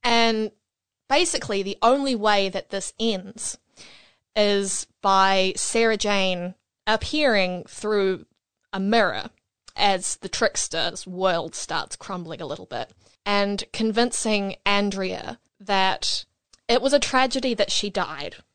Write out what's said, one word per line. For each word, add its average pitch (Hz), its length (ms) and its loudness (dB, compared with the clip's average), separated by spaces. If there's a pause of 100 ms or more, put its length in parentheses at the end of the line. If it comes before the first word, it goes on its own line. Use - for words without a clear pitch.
And 226 480 2 (580)
basically, 240 540 0
the 196 200 -6
only 269 320 4
way 202 340 2
that 185 220 -8
this 196 280 -6
ends 202 600 -6 (800)
is 202 500 0 (160)
by 190 540 4
Sarah 226 400 0
Jane 190 580 -2 (320)
appearing 214 800 0
through 196 580 -2 (460)
a 196 80 -4
mirror 196 500 2 (460)
as 190 400 2
the - 120 -12
Trickster's - 760 -4
world 180 480 0
starts - 420 -6
crumbling 165 440 -10
a 160 60 -10
little 147 200 -10
bit, 117 260 -10 (340)
and 202 360 2 (100)
convincing 220 840 0 (100)
Andrea 196 720 -2 (220)
that 190 640 0 (440)
it 240 140 4
was 262 100 2
a 285 60 6
tragedy 254 560 0
that 208 180 0
she - 180 -2
died 160 460 -6 (180)